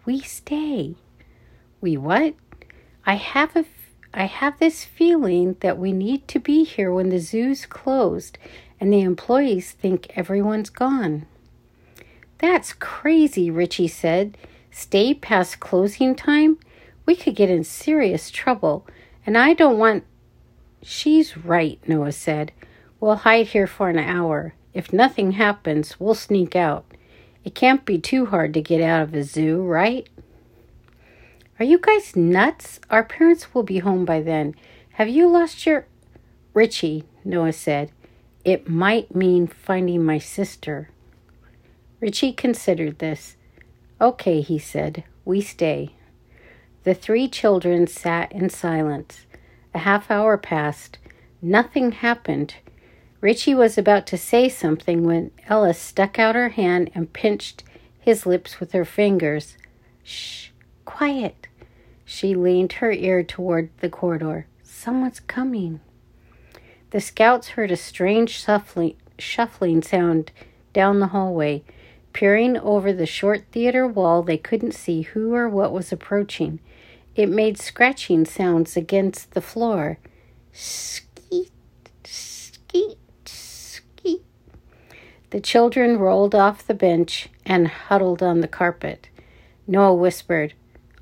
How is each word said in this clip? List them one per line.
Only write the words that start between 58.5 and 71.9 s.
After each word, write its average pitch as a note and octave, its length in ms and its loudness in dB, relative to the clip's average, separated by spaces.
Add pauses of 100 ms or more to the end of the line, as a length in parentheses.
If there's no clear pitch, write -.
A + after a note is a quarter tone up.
with F3 120 -12
her F3+ 120 0
fingers. E3+ 720 -2 (480)
"Shh, - 460 -16 (340)
quiet." C#4 640 -6 (560)
She G3 320 -4
leaned F3+ 380 0
her A3+ 180 -2
ear F#3 320 0
toward F3 460 -4 (100)
the F3+ 80 -4
corridor. D#3+ 580 -6 (160)
"Someone's B3+ 560 -6
coming." G#3 640 -6 (1080)
The G#3 100 -4
scouts A#3 480 2
heard G#3 240 -4
a F3 40 -2
strange G#3+ 540 0
shuffling, G3+ 640 -4 (240)
shuffling F3+ 640 -2
sound E3+ 480 0 (420)
down G3+ 280 2
the G3 80 0
hallway. E3+ 560 -2 (480)